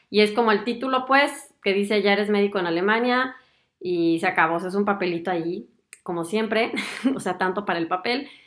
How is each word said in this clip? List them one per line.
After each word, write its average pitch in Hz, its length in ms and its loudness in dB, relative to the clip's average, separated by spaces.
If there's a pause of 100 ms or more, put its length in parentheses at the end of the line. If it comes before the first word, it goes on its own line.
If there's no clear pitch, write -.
y 208 140 4
es 208 100 4
como 226 180 2
el 202 140 2
título, 262 420 -2
pues, 277 460 2 (100)
que 196 120 2
dice, 202 260 0
"Ya 202 140 4
eres 202 160 0
médico 202 280 2
en 180 80 -2
Alemania", 233 680 0 (440)
y 170 400 0
se 190 60 0
acabó, 170 300 2
o 170 40 -2
sea, 185 80 -6
es 185 60 -6
un 202 100 2
papelito 185 460 -2
allí, 175 380 -4 (340)
como 170 220 -6
siempre, 220 480 -2
<laughs> - 420 -2
o 202 60 -6
sea, 185 180 -4
tanto 190 260 -2
para 175 140 -2
el 165 100 -2
papel, 240 400 -4 (180)